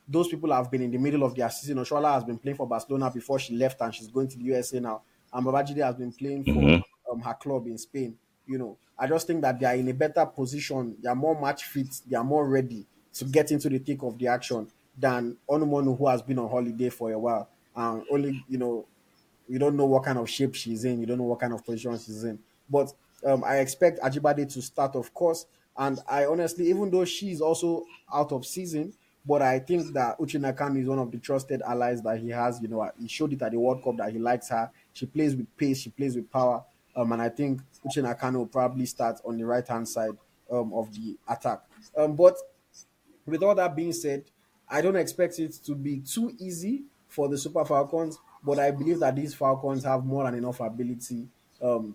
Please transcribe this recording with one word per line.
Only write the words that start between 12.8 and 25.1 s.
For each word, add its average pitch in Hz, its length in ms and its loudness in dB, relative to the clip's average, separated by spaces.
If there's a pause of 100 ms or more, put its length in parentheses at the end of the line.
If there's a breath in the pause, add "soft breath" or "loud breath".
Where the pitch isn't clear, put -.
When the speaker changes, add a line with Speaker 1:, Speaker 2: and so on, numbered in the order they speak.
Speaker 1:
to - 100 -6
get 151 280 4
into 147 160 0
the 135 100 0
thick 135 240 -4
of 117 160 -6
the 123 80 0
action 120 420 0 (300)
than 123 380 2 (120)
Onumonu, 143 480 2
who 139 120 2
has 123 120 4
been 127 200 -2
on 117 100 -2
holiday 120 400 0
for 117 220 -6
a 110 60 -2
while. 113 300 0 (280)
And 117 340 -4
only, 139 380 0
you 131 100 -4
know, 120 280 -2 (600)
you 127 100 -4
don't 143 180 4
know 143 100 4
what 135 180 6
kind 131 140 0
of 117 100 -4
shape - 260 0
she's 113 300 -6
in. 123 160 0
You 113 60 -4
don't 123 120 0
know 123 60 0
what 120 160 0
kind 120 120 -2
of 113 120 -8
position 117 340 -4
she's 110 260 -12
in. 110 140 -6 (300)
But, 139 240 2 (320)
um, 135 200 4
I 139 140 2
expect 165 420 4
Ajibade 143 520 0
to 131 80 -8
start, - 360 -2
of 123 180 -6